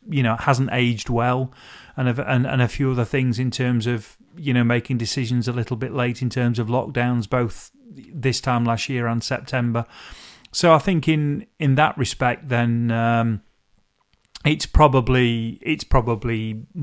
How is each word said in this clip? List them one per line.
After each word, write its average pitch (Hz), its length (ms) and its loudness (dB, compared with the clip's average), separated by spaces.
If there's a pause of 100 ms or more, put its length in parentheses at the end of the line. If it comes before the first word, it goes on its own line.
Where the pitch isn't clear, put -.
you 143 140 0
know, 113 140 2
hasn't 135 360 0
aged 120 360 0
well, 123 440 0 (440)
and 127 120 0
a, 123 220 -2
and, 127 160 2
and 127 160 0
a 117 60 4
few 135 240 -2
other 123 120 0
things 127 360 0
in 127 100 -2
terms 120 360 0
of, 120 300 -4 (200)
you 139 160 -4
know, 123 100 4
making 120 360 0
decisions 120 500 -2
a 123 40 -2
little 120 240 -4
bit 120 180 -6
late 123 280 -2
in 123 80 -2
terms 120 280 0
of 110 100 -2
lockdowns, 123 600 -2
both 120 420 -4 (420)
this 131 280 -2
time 123 240 0
last 117 240 -2
year 123 180 -2
and 117 180 -2
September. 120 600 -2 (640)
So 170 220 6
I 156 40 8
think 165 300 0
in, 151 380 0 (120)
in 139 180 2
that 147 200 2
respect, 123 520 -2
then, 117 420 0
um, 117 520 0 (1040)
it's 151 220 2
probably, 123 960 2
it's 156 200 -4
probably 113 680 0
m-, 110 160 -10 (160)